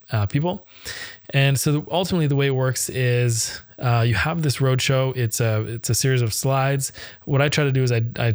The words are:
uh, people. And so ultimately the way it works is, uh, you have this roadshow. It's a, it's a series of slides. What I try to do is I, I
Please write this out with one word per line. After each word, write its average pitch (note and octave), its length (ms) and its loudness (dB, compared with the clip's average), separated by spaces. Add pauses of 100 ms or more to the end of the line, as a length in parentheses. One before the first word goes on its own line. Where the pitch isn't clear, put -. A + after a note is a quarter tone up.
(120)
uh, G#2 120 0
people. E3 420 -2 (640)
And C#3 300 2
so D3+ 300 0
ultimately F3 360 0
the C#3 100 0
way C#3 100 2
it C3+ 80 2
works C3 340 -2
is, B2 720 0 (180)
uh, A#2+ 280 2
you A#2 80 2
have D#3+ 260 0
this D3+ 180 0
roadshow. C3 560 0
It's B2 260 -2
a, A2 280 2
it's A#2 220 -6
a A2 40 2
series C3 280 2
of A2 100 0
slides. C3+ 600 -2 (340)
What C#3 160 2
I D3+ 80 2
try D3+ 140 0
to C3+ 80 2
do C3 100 2
is B2 100 2
I, A#2 100 2 (160)
I A#2 160 2